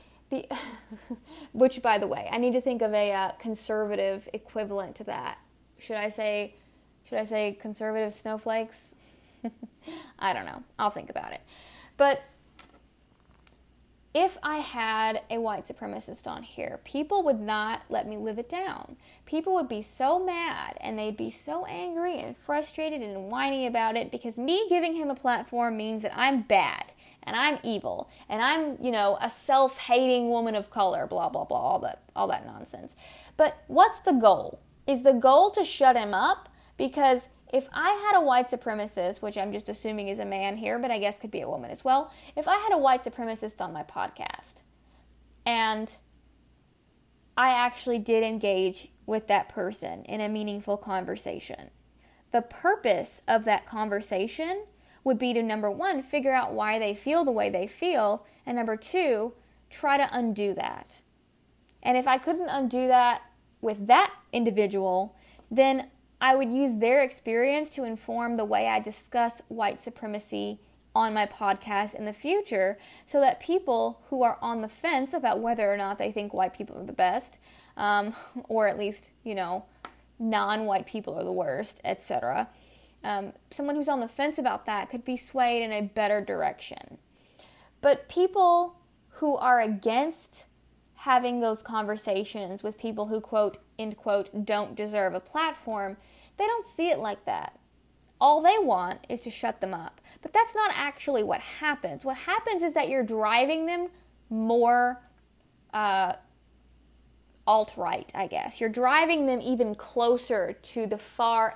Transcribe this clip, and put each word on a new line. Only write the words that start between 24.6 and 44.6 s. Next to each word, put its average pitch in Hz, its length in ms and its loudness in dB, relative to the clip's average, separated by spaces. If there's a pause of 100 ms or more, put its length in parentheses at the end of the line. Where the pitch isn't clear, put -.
giving 339 260 2
him 311 140 -4
a 269 60 -2
platform 240 600 -2
means 220 260 -4
that - 160 -6
I'm 262 260 2
bad, 190 420 2 (380)
and - 120 -4
I'm 277 260 2
evil, 180 480 -4 (200)
and 214 120 -2
I'm, 294 400 2
you 247 100 0
know, 202 280 4
a - 100 -2
self-hating 254 1000 4
woman 233 260 0
of 202 160 -4
color, 196 360 0
blah, 170 200 -2
blah, - 160 -4
blah, - 160 -2
all - 200 0
that, - 220 -6 (140)
all 196 140 0
that - 160 -4
nonsense. - 500 -16 (400)
But 311 220 2 (100)
what's 370 320 6
the 359 140 4
goal? 220 480 6 (260)
Is 262 160 0
the 269 100 10
goal 269 380 8
to 392 140 2
shut 262 320 6
him 208 160 0
up? 262 340 2 (300)
Because 262 500 4 (260)
if 269 180 0
I 339 200 0
had 403 260 2
a 330 80 6
white 254 240 4
supremacist, 208 720 -4
which 208 160 -6
I'm 202 160 -4
just 214 160 -8
assuming 214 400 -6
is 208 100 -6
a 208 60 -6
man 196 320 -4
here, 220 200 -4
but 247 140 -2
I 220 80 -2
guess 202 200 -2
could 220 120 -12
be 190 100 -6
a 117 80 -8
woman 120 220 -8
as - 140 -14
well, 269 260 2 (240)
if 302 120 -4
I 370 100 4
had 415 160 0
a 349 40 4
white 262 260 4
supremacist 220 580 -8
on 180 100 -6
my 151 120 -10
podcast, - 720 -10 (880)